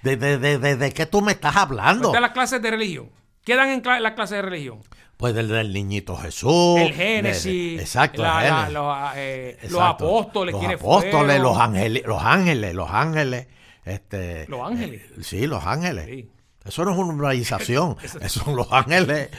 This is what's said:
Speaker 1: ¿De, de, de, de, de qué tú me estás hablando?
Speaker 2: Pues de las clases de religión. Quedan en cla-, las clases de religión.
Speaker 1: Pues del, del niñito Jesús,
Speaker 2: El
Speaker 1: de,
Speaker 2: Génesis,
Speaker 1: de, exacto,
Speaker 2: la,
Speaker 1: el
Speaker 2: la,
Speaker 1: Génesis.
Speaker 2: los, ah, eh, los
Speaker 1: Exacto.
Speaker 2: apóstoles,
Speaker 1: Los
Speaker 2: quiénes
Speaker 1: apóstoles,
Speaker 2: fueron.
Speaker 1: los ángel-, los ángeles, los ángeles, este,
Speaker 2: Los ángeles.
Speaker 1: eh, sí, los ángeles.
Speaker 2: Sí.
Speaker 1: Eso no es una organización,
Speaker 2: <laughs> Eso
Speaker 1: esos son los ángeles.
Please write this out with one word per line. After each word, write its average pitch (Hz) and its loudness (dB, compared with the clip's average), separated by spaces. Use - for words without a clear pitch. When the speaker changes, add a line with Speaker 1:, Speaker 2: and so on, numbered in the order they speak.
Speaker 1:
¿De, 135 0
de, 139 0
de, 143 2
de, 139 2
de 135 -2
qué 160 -2
tú 208 2
me 202 2
estás 180 2
hablando? 151 4
Speaker 2:
Pues - 2
de 233 4
las 240 2
clases 247 -2
de 226 0
religión. 185 -4
Quedan 254 2
en 262 -2
cla-, 247 2
las 220 -2
clases 208 -6
de 202 -2
religión. 147 -8
Speaker 1:
Pues 117 0
del, 110 0
del 110 0
niñito 98 -4
Jesús, 170 4
Speaker 2:
El 165 6
Speaker 1:
de, 156 -2
Speaker 2:
Génesis, 180 -2
Speaker 1:
de, 160 -8
exacto, 151 0
Speaker 2:
la, 160 2
Speaker 1:
el 139 4
Speaker 2:
la, 156 4
Speaker 1:
Génesis. 151 -4
Speaker 2:
los, 147 -4
ah, 139 -4
eh, 131 -10
los - -8
Speaker 1:
Exacto. 175 2
Speaker 2:
apóstoles, 190 0
Speaker 1:
Los 196 -4
Speaker 2:
quiénes 180 -2
Speaker 1:
apóstoles, 180 4
Speaker 2:
fueron. 135 4
Speaker 1:
los 117 4
ángel-, 110 2
los 107 -2
ángeles, 131 2
los 90 -4
ángeles, 127 -2
este, 87 -10
Speaker 2:
Los 123 -10
ángeles. 175 -6
Speaker 1:
eh, 92 -14
sí, 101 -4
los 113 -4
ángeles. 123 -4
Speaker 2:
Sí. 120 -14
Speaker 1:
Eso 220 -4
no 208 2
es 170 0
una 180 -2
organización, 135 0
Speaker 2:
<laughs> - -16
Eso - -14
Speaker 1:
esos - -4
son 147 -2
los 120 -2
ángeles. 143 2